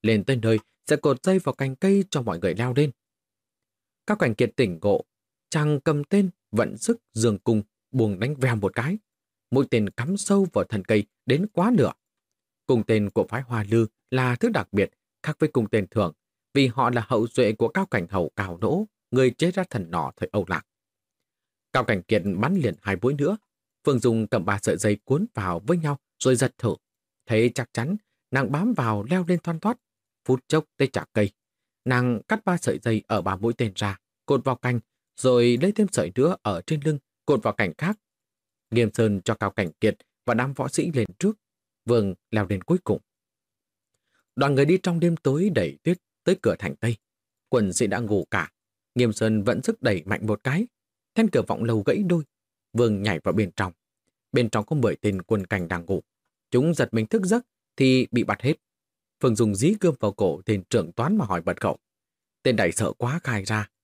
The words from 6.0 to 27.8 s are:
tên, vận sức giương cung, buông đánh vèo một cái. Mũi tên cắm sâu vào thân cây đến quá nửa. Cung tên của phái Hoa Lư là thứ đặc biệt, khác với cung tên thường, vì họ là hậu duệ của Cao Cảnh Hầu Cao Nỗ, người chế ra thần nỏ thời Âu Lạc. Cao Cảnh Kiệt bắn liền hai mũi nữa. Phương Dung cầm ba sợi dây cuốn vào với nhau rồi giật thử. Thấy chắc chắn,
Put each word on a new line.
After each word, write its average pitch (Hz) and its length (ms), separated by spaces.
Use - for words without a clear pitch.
tên, 196 260
vận 104 260
sức 233 260
giương 110 260
cung, 110 240
buông 107 300
đánh 131 140
vèo 127 220
một 98 180
cái. 151 240
Mũi 131 200
tên 107 200
cắm 156 260
sâu 196 360
vào 98 120
thân 101 200
cây 104 220
đến 151 260
quá 185 220
nửa. 127 180
Cung 117 200
tên 104 240
của 98 180
phái 117 140
Hoa 117 280
Lư 113 160
là 127 260
thứ 233 120
đặc 165 240
biệt, 98 180
khác 156 160
với 156 100
cung 117 200
tên 104 220
thường, 95 220
vì 139 120
họ 123 240
là 120 180
hậu 117 180
duệ 120 260
của 113 160
Cao 196 180
Cảnh 92 240
Hầu 90 260
Cao 90 240
Nỗ, 151 260
người 131 200
chế 160 200
ra 185 200
thần 90 200
nỏ 80 260
thời - 160
Âu 101 160
Lạc. 85 180
Cao 127 120
Cảnh 104 180
Kiệt 104 200
bắn 135 160
liền 127 280
hai 98 200
mũi 135 120
nữa. 151 220
Phương 139 140
Dung 113 280
cầm 101 180
ba 101 180
sợi 95 140
dây 104 280
cuốn 160 300
vào 90 320
với 175 120
nhau 147 200
rồi 131 180
giật 127 220
thử. 107 160
Thấy 113 280
chắc - 180
chắn, 143 240